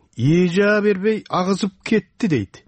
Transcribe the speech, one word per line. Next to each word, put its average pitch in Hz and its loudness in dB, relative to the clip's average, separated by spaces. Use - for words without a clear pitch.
Ээ 165 2
жаа 202 2
бербей 208 -2
агызып 185 -2
кетти - -2
дейт. 120 -4